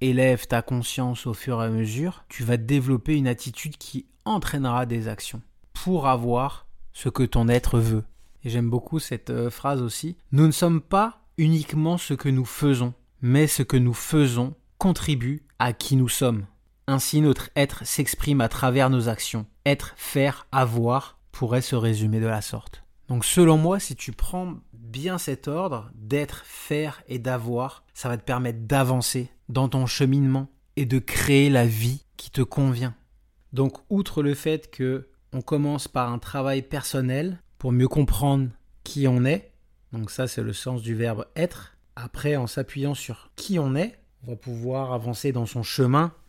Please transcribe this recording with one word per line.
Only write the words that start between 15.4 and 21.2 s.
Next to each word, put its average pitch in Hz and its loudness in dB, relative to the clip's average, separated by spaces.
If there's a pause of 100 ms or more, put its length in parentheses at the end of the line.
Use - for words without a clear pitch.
à 120 2
qui - 0
nous 131 6
sommes. » 117 0 (400)
Ainsi, 139 2
notre 143 4
être 139 0
s'exprime 139 0
à 113 2
travers 135 4
nos 123 2
actions. 110 -4 (180)
Être, 143 0
faire, - -2
avoir 120 0 (140)